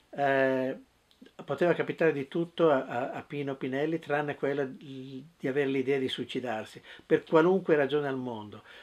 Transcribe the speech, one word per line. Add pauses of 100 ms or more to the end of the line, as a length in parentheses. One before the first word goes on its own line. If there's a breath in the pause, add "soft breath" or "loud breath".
(100)
eh, (680)
poteva
capitare
di
tutto
a,
a,
a
Pino
Pinelli,
tranne
quella
di, (140)
di
avere
l'idea
di
suicidarsi, (220 loud breath)
per
qualunque
ragione
al
mondo. (200 loud breath)